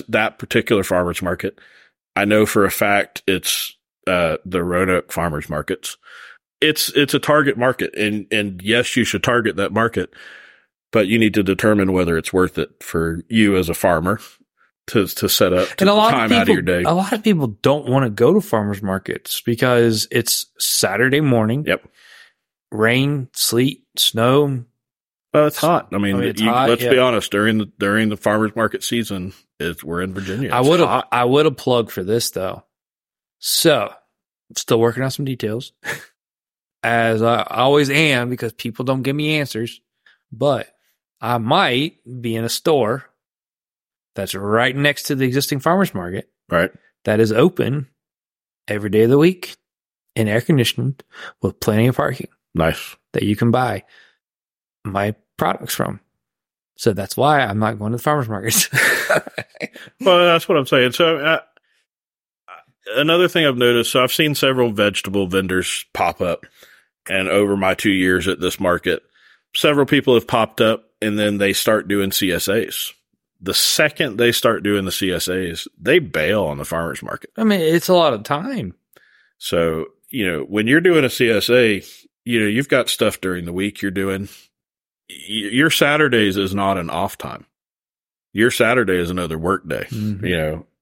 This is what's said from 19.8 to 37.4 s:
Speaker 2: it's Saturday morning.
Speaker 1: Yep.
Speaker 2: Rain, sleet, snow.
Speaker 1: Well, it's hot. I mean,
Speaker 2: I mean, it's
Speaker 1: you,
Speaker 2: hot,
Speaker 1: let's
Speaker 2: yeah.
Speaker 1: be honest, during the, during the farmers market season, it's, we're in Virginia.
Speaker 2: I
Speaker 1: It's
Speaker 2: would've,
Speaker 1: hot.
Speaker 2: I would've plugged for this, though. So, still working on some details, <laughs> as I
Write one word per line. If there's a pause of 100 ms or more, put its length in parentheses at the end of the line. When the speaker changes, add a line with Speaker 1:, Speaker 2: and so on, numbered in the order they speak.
Speaker 2:
it's (100)
Saturday
morning.
Speaker 1:
Yep. (840)
Speaker 2:
Rain,
sleet, (120)
snow. (680)
Speaker 1:
Well,
it's
hot.
I
mean,
Speaker 2:
I
mean,
it's
Speaker 1:
you,
Speaker 2:
hot,
Speaker 1:
let's
Speaker 2:
yeah.
Speaker 1:
be
honest,
during
the,
during
the
farmers
market
season, (260)
it's,
we're
in
Virginia.
Speaker 2:
I
Speaker 1:
It's
Speaker 2:
would've,
Speaker 1:
hot.
Speaker 2:
I
would've
plugged
for
this,
though. (760)
So, (640)
still
working
on
some
details, (100)
<laughs>
as
I